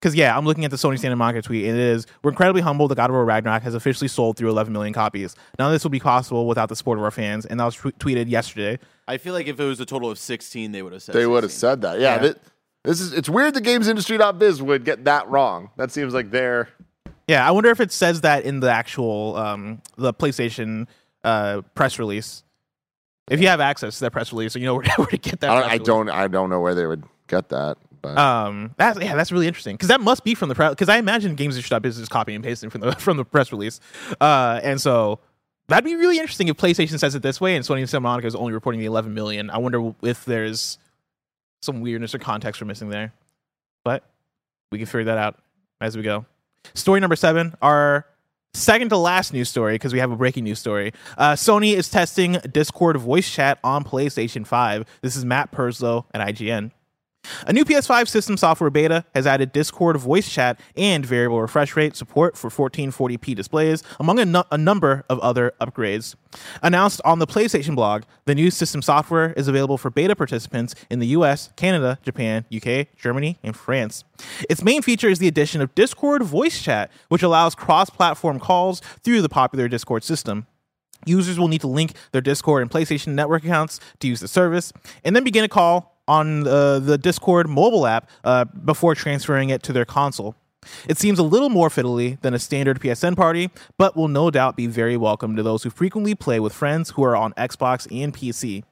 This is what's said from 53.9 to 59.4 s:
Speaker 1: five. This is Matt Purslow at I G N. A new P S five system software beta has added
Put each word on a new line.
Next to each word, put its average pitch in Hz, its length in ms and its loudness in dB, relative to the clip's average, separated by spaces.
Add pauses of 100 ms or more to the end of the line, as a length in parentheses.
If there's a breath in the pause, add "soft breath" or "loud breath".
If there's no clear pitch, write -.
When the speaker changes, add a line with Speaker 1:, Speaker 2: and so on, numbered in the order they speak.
Speaker 1:
five. 110 380 0 (180 soft breath)
This 127 140 -4
is 131 80 -6
Matt 127 260 -2
Purslow 120 540 -2 (100)
at 107 60 -4
I 101 120 -2
G 107 180 -6
N. 110 200 -4 (760 loud breath)
A - 60 0
new 269 120 6
P 302 100 2
S 277 120 2
five 240 220 2
system 214 300 -2
software 160 320 2
beta 160 340 2 (100)
has 131 120 2
added 135 260 2